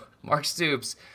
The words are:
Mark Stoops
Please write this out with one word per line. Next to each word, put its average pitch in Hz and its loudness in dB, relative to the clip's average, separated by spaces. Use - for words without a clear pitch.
Mark - 0
Stoops 147 0